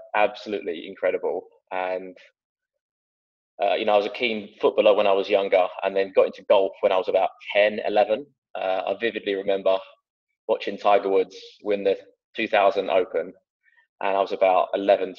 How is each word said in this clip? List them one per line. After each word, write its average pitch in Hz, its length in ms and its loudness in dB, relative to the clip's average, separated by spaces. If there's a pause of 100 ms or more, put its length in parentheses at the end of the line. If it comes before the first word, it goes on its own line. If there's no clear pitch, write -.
(160)
absolutely 104 720 -4
incredible. 90 600 -4 (240)
And, 92 440 -8 (1500)
uh, 101 100 2
you 107 120 -2
know, 107 80 2
I 104 40 6
was 104 80 2
a 104 60 -6
keen 107 500 -6
footballer 107 320 4
when 104 140 2
I 98 40 2
was 98 160 0
younger 98 380 2 (180)
and 95 120 -4
then 98 200 -2
got 107 120 4
into - 160 -14
golf 98 280 2 (100)
when 101 100 2
I 95 60 2
was 92 100 -2
about 95 220 2 (240)
ten, 107 320 2
eleven. 104 400 0 (280)
Uh, 95 340 -4
I 98 120 -2
vividly 104 360 -4
remember 95 420 0 (720)
watching 104 300 -4
Tiger 101 320 2
Woods 95 280 0 (260)
win 101 200 -2
the 95 140 0 (380)
two 110 120 -4
thousand 98 420 2
Open 90 440 -2 (680)
and 98 160 -2
I - 20 2
was 95 120 -2
about 95 420 2
eleven, 95 460 0